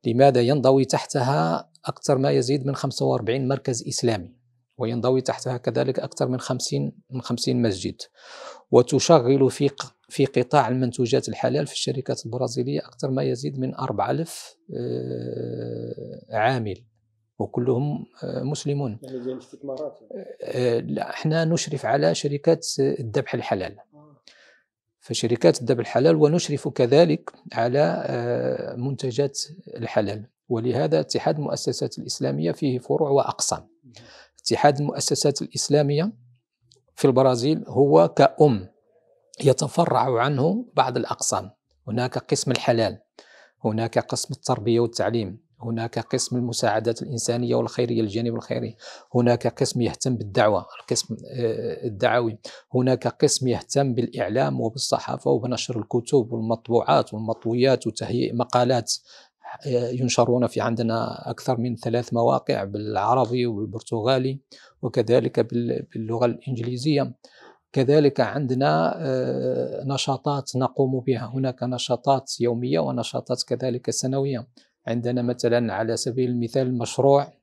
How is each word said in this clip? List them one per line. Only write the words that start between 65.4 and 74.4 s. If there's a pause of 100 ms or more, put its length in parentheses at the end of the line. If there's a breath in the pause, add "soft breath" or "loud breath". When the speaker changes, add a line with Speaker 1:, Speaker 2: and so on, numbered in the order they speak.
Speaker 1:
بال-،
باللغة
الإنجليزية. (580 loud breath)
كذلك
عندنا،
آه،
نشاطات
نقوم
بها،
هناك
نشاطات
يومية
ونشاطات
كذلك
سنوية. (400 soft breath)